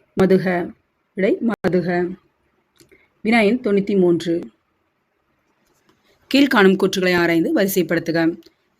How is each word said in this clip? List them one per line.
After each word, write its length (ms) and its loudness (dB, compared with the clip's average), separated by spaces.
மதுக. 500 0
விடை 280 -2
மதுக. 760 -2
வினா 180 0
எண் 240 2
தொண்ணூத்தி 360 0
மூன்று. 520 0
கீழ்காணும் 420 4
கூற்றுகளை 400 0
ஆராய்ந்து 400 0
வரிசைப்படுத்துக. 840 -2